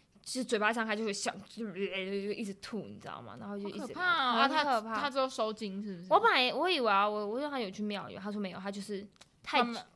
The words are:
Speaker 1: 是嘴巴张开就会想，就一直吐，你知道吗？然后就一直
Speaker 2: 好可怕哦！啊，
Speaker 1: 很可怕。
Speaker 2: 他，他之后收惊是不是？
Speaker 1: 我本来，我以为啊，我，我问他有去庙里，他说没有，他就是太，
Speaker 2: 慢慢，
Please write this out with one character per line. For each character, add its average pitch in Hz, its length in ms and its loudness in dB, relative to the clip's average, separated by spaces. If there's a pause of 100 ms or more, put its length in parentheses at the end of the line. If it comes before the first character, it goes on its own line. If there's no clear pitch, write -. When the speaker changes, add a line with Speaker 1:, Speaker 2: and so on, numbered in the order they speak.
(240)
Speaker 1:
是 254 180 -4
嘴 233 160 0
巴 214 140 4
张 226 120 0
开 214 120 0
就 226 80 -2
会 208 80 -2
想， 202 200 -4 (160)
就 226 160 -8 (120)
一 196 680 -4
直 196 100 -8
吐， - 240 -8 (100)
你 - 100 -14
知 - 80 -14
道 - 160 -10
吗？ 110 160 -14
然 202 100 -10
后 202 80 -8
就 202 120 -6
一 - 60 -8
直 208 80 -6
Speaker 2:
好 262 40 -6
可 - 80 -8
怕 339 80 -4
哦！ 285 380 4
啊， 277 80 8
Speaker 1:
很 302 180 4
可 247 160 2
怕。 220 140 -6
Speaker 2:
他， 208 60 0
他 285 80 0
之 269 100 0
后 262 80 2
收 220 240 0
惊 202 280 -6
是 208 140 -6
不 170 80 -12
是？ 185 80 -14
Speaker 1:
我 339 80 10
本 440 140 6
来， 254 200 4
我 302 160 2
以 330 120 4
为 226 100 4
啊， 196 180 6
我， 208 200 -2
我 214 60 -2
问 285 140 -2
他 277 120 -4
有 196 100 -4
去 208 140 -10
庙 202 240 -4
里， 101 80 -10
他 202 160 -6
说 208 80 -4
没 190 100 -2
有， 180 80 -10
他 196 140 -8
就 202 80 -8
是 202 260 -6 (360)
太， - 200 2
Speaker 2:
慢 240 120 2
慢， - 220 -8